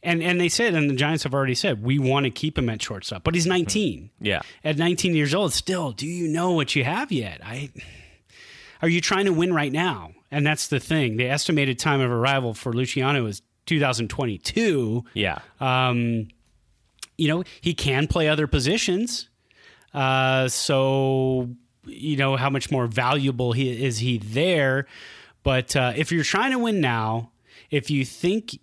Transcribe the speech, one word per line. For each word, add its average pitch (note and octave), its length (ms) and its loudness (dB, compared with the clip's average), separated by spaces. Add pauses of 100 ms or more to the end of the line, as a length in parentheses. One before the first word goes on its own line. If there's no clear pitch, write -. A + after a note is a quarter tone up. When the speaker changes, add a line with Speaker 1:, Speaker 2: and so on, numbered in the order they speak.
Speaker 1:
and, E3+ 180 0
and F3+ 180 0
they F3 100 4
said, A3 260 2
and D3+ 140 2
the C3+ 60 0
Giants D3 280 0
have C3 100 -4
already C3+ 220 0
said, B2 280 -2
"We C3+ 140 2
wanna C3+ 320 2
keep - 300 -4
him B2 100 0
at A2 120 -4
shortstop." - 420 -8
But E3 100 2
he's E3+ 140 2
nineteen. F3+ 640 0 (100)
Speaker 2:
Yeah. G2+ 200 0 (220)
Speaker 1:
At D3+ 140 0
nineteen E3+ 380 2
years D3 180 2
old, F3+ 180 0
still, F3 420 -4
do C3 120 -8
you F3 220 -4
know E3+ 240 0
what D#3+ 240 0
you C#3 80 2
have G3+ 280 -2
yet? G#2+ 320 -4
I, B2+ 260 -10 (1120)
are E3+ 60 2
you E3+ 120 2
trying G3 240 2
to F#3+ 80 4
win E3+ 180 2
right C#3+ 200 0
now? C3 400 -2 (200)
And C#3+ 140 0
that's D3+ 220 0
the C#3 120 0
thing. C3 380 0
The B2 100 0
estimated C#3 520 0
time C#3+ 220 2
of B2+ 100 2
arrival B2 420 2
for A#2 180 -6
Luciano C3+ 540 0
is G2+ 160 -6 (240)
two D#3+ 140 2
thousand A#2+ 300 0
twenty-two. B2 960 0 (100)
Speaker 2:
Yeah. F#2 240 0 (200)
Speaker 1:
Um, A#2+ 680 0 (880)
you D#3+ 120 2
know, E3+ 140 0 (180)
he F3 120 -2
can C#3+ 340 0
play D#3+ 220 2
other D3+ 160 2
positions. F#3 840 0 (680)
Uh, C3 540 2
so, C3+ 1000 0 (360)
you D3 300 -4
know, C3+ 200 2
how C3 160 0
much C#3 200 -2
more B2+ 160 2
valuable B2+ 680 0
he, B2 300 -2
is B2 140 -2
he A#2+ 220 0
there? C3+ 680 0 (580)
But, B2+ 320 0
uh, B2+ 200 2
if D#3 160 0
you're E3 120 2
trying A3+ 280 2
to C4 80 0
win A3+ 200 2
now, A2+ 520 0 (400)
if D3 180 -2
you C#3 160 2
think G3 580 -2